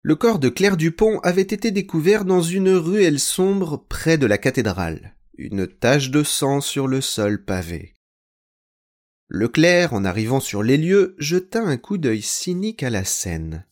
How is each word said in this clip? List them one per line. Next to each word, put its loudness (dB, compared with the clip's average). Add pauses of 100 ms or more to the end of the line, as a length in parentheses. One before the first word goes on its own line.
Le 0
corps 2
de 2
Claire 0
Dupont 2
avait 0
été -2
découvert 0
dans 4
une 0
ruelle 2
sombre 0
près 0
de 2
la 4
cathédrale, -4 (180)
une -6
tache 0
de 2
sang -2
sur -4
le -2
sol -2
pavé. -8 (1300)
Leclerc, 2
en -2
arrivant 0
sur -4
les 4
lieux, 2
jeta -2
un -2
coup -6
d'œil -2
cynique -6
à -2
la -2
scène. -6